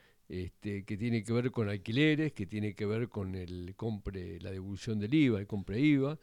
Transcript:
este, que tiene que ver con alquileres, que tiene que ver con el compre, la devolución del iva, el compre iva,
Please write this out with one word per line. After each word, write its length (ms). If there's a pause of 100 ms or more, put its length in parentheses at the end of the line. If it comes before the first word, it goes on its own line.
(300)
este, 540
que 120
tiene 260
que 120
ver 160
con 180
alquileres, 640
que 140
tiene 280
que 120
ver 240
con 240
el 420
compre, 640
la 120
devolución 460
del 140
iva, 280
el 60
compre 340
iva, 420